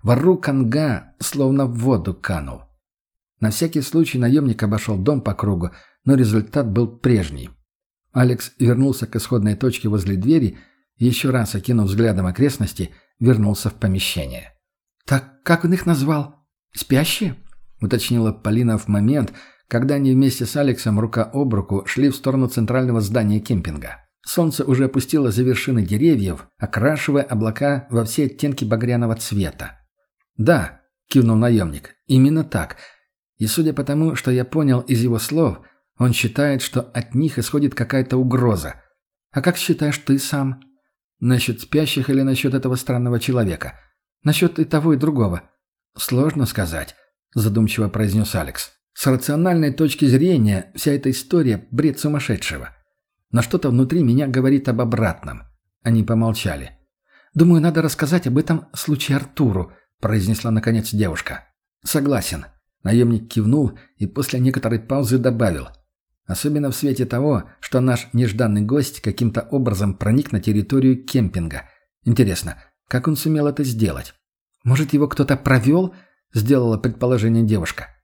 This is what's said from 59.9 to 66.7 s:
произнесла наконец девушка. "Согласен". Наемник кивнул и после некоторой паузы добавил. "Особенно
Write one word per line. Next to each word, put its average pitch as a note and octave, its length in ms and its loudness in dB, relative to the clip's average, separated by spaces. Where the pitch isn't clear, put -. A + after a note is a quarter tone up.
произнесла G#2+ 520 -2
наконец A2 400 0
девушка. G#2 540 -4
"Согласен". C3 600 -2
Наемник A#2 460 2
кивнул A#2+ 480 0
и G2+ 100 -4
после C3 320 -4
некоторой B2+ 400 0
паузы C3 380 0
добавил. A2+ 500 0
"Особенно D3 460 -2